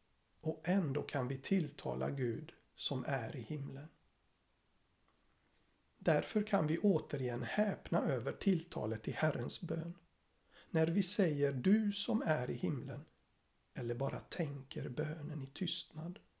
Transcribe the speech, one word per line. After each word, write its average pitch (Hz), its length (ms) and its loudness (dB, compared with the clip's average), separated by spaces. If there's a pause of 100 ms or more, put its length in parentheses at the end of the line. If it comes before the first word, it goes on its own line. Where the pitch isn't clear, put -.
(400)
Och 156 240 -2
ändå 160 380 2
kan 127 260 -2
vi 135 100 -4
tilltala 135 720 0
Gud 135 420 -2 (220)
som - 300 -4
är 131 320 -2
i 139 40 -6
himlen. 139 480 -6 (2250)
Därför 170 400 2
kan 190 240 2
vi 156 120 2
återigen 131 640 2
häpna 196 600 0
över 135 300 0
tilltalet 135 760 0
i - 20 -2
Herrens 151 520 0
bön. 165 340 -4 (760)
När 160 160 4
vi 170 160 2
säger 143 500 4
"Du 202 400 4
som 220 340 0
är 147 240 2
i 139 40 0
himlen" 147 500 -2 (720)
eller 120 200 -2
bara 131 260 -2
tänker 139 680 -6
bönen 147 540 -4
i 135 40 -6
tystnad, 170 720 -6 (220)